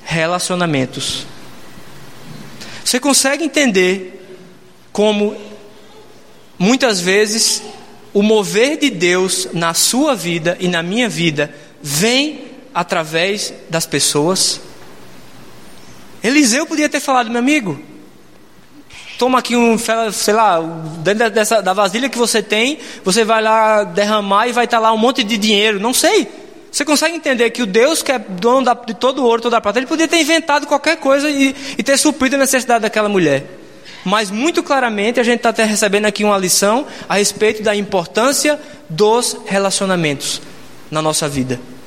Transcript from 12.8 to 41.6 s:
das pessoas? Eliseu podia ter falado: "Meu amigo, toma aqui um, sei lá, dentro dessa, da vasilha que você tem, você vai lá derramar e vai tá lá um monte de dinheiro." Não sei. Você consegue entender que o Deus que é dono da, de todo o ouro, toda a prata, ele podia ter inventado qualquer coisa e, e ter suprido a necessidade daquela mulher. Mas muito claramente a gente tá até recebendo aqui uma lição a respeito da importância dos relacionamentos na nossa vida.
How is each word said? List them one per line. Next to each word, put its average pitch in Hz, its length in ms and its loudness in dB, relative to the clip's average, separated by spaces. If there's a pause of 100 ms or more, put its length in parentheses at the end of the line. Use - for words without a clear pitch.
das 190 160 -2
pessoas? 156 760 0 (1600)
Eliseu 269 420 4
podia 302 240 -2
ter 302 100 -2
falado: 247 300 0
"Meu 240 100 -2
amigo, 240 400 0 (1400)
toma 254 220 2
aqui 233 160 -4
um, 233 220 4 (340)
sei - 220 0
lá, 208 260 4 (400)
dentro 214 300 2
dessa, 214 320 2
da 185 100 0
vasilha 208 380 0
que 226 80 -6
você 226 260 2
tem, 233 360 0 (260)
você 196 180 2
vai 220 180 2
lá 220 420 4
derramar 202 640 0
e 247 40 -2
vai 233 160 2
tá 233 120 2
lá 220 120 4
um 226 60 2
monte 254 260 2
de 214 140 -2
dinheiro." 208 420 2
Não 233 140 -2
sei. 339 340 2 (440)
Você - 120 -4
consegue 302 320 0
entender 240 360 0
que 233 100 -6
o 240 60 -2
Deus 247 340 2
que - 100 -4
é 254 60 0
dono 226 480 0
da, 247 80 2
de 226 220 -6
todo 262 240 0
o 262 60 2
ouro, 233 140 4
toda 233 180 0
a 220 40 2
prata, 208 160 -2
ele 262 80 -2
podia 320 220 0
ter 330 120 2
inventado 320 460 2
qualquer 311 320 0
coisa 277 320 2
e, 269 260 2 (220)
e 226 60 -4
ter 277 140 2
suprido 269 380 2
a 277 40 2
necessidade 247 420 2
daquela 214 260 0
mulher. 151 380 2 (580)
Mas 202 280 0
muito 294 320 0
claramente 240 560 0
a 240 40 2
gente 233 180 2
tá 233 80 2
até 220 140 0
recebendo 214 440 2
aqui 208 160 -2
uma 208 120 4
lição 202 520 2 (200)
a 170 100 0
respeito 214 440 0
da 208 140 0
importância 214 840 0 (300)
dos 214 560 2
relacionamentos 185 960 -2 (480)
na 151 100 -2
nossa 156 300 0
vida. 127 320 -4 (260)